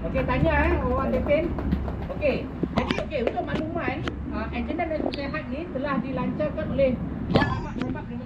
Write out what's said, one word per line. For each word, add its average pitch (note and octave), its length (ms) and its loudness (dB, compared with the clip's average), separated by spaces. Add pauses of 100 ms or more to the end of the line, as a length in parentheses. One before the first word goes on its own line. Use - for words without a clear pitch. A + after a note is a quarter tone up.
Okey, C4 240 2
tanya, B3+ 260 4 (140)
eh, F4 160 4
orang C4 320 0
Taipei. D4+ 320 2 (640)
Okey, D5 260 0 (380)
jadi - 180 2 (140)
okey, D4+ 120 -2 (120)
untuk - 160 -2
makluman, D4 500 -2 (380)
ah, A3 160 -2
agenda D#4 320 -2
Malaysia D#4 320 0
Sihat C#4 320 -4
ni C#4 240 -4
telah C4+ 320 0
dilancarkan C4 640 -2
oleh C4 240 4 (400)
Yang - 160 6
Amat - 320 -2
Berhormat C4 240 -2
Perdana A#3+ 220 -6